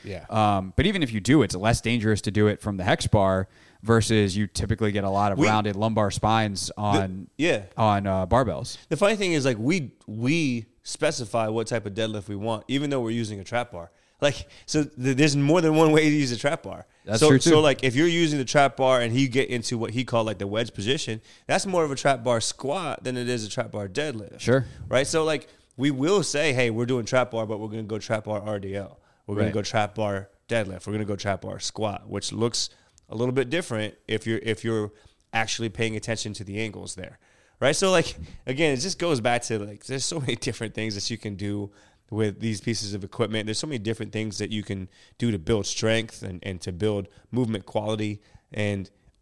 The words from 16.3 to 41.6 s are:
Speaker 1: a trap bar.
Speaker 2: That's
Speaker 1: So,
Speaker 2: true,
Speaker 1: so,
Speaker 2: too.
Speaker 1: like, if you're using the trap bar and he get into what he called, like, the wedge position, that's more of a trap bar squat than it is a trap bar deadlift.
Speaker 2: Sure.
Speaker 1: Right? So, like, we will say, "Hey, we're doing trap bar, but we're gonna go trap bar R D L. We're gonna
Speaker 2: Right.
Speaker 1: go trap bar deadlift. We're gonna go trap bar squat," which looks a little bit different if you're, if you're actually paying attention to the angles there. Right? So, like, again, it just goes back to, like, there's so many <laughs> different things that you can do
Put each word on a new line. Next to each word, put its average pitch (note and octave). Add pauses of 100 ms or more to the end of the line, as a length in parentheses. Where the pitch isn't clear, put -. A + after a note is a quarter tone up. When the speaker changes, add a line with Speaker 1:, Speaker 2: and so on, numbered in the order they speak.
Speaker 1:
a A#2
trap D3
bar. F2 (180)
Speaker 2:
That's G#2+
Speaker 1:
So, D3+
Speaker 2:
true, C3+
Speaker 1:
so, E3
Speaker 2:
too. D3+
Speaker 1:
like, C#3+
if B2+
you're D#3+
using E3
the B2+
trap C#3
bar C3
and A#2
he C3+
get B2
into A#2+
what G#2+
he A#2+
called, A2+
like, G#2
the G2+
wedge A2
position, A2 (260)
that's F3
more F3+
of D3
a C3
trap C3
bar A#2+
squat D3
than B2+
it B2
is A#2+
a G2+
trap A2
bar G2+
deadlift. A#2
Speaker 2:
Sure. B2 (220)
Speaker 1:
Right? B2+
So, D#3+
like, D#3 (280)
we C#3+
will D#3
say, D3
"Hey, B2
we're A2+
doing B2
trap B2+
bar, A2+
but G#2
we're A2
gonna A2
go G#2+
trap G#2+
bar G#2+
R G#2
D G2
L. G2 (280)
We're G2+
gonna G#2
Speaker 2:
Right. -
Speaker 1:
go G#2+
trap G#2
bar G2+ (180)
deadlift. G2+
We're G2+
gonna G#2+
go G2+
trap G2
bar G2+
squat," G2+
which G2
looks A2 (400)
a A2
little B2+
bit B2+
different B2 (120)
if A2
you're, A2+
if A2
you're A2 (420)
actually A2+
paying A2
attention A2
to G2+
the G2
angles G2
there. - (400)
Right? C#3
So, F#3+
like, E3+ (320)
again, C#3
it B2+
just F3
goes E3
back A#2+
to, A2
like, G#2
there's C3
so -
many B2
<laughs> -
different A2
things G#2+
that G2+
you A2+
can G2+
do G2+ (400)